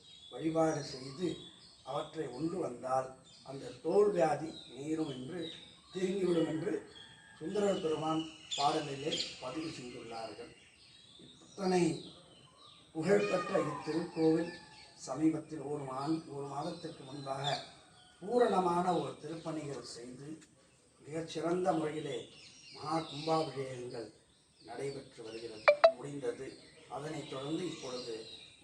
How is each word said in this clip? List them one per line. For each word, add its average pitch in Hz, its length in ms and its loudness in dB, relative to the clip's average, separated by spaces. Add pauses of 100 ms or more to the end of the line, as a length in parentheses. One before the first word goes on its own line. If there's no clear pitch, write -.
(320)
வழிபாடு 156 500 2 (120)
செய்து 139 360 -4 (540)
அவற்றை 151 420 -4 (120)
உண்டு 170 280 0
வந்தால் 127 440 0 (400)
அந்த - 240 -8 (100)
தோல் 202 280 8
வியாதி 160 380 4 (260)
நீரும் 147 400 -2
என்று, 143 240 -6 (540)
தீங்கிவிடும் 180 600 4
என்று 151 200 0 (640)
சுந்தரர் 190 460 2
பெருமான் 156 400 2 (340)
பாடலிலே 147 540 2 (300)
பதிவு 160 360 -4
செய்துள்ளார்கள். 117 760 -10 (920)
இத்தனை 185 380 4 (1080)
புகழ்பெற்ற 185 600 4 (160)
இத்திருக்கோவில் 160 840 2 (540)
சமீபத்தில் 151 640 0
ஒரு 139 180 -2
மா-, 143 340 0 (120)
ஒரு 139 180 -4
மாதத்திற்கு 156 500 -6
முன்பாக 135 400 -6 (800)
பூரணமான 185 640 4 (140)
ஒரு 139 200 -2
திருப்பணிகள் 151 760 -6
செய்து 123 340 -12 (720)
மிகச்சிறந்த 160 640 -2 (100)
முறையிலே 147 400 -2 (560)
மகா 135 220 -2 (140)
கும்பாபிஷேகங்கள் 135 1000 -2 (560)
நடைபெற்று - 600 -8
வருகிறது, 113 360 -10 (320)
முடிந்தது. 143 520 -6 (480)
அதனைத் 147 360 -6
தொடர்ந்து 143 400 -2
இப்பொழுது 120 440 -6 (480)